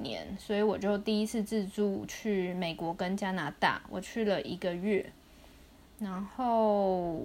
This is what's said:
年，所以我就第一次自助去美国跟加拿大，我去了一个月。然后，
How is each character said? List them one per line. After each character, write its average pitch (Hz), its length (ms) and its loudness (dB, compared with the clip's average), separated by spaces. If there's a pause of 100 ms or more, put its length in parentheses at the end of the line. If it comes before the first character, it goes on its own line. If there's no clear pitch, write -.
年， 107 340 -6
所 - 180 -4
以 202 60 4
我 214 160 4
就 202 220 2
第 208 200 2
一 214 60 2
次 220 160 -2
自 208 240 0
助 202 400 0
去 185 480 0
美 175 220 -2
国 170 180 -2
跟 190 240 -2
加 196 140 -2
拿 170 180 -2 (100)
大， 139 300 4
我 190 100 -6
去 220 240 -4
了 196 200 2
一 - 120 -6
个 180 200 -2
月。 190 360 0 (880)
然 190 260 -4
后， 202 1000 2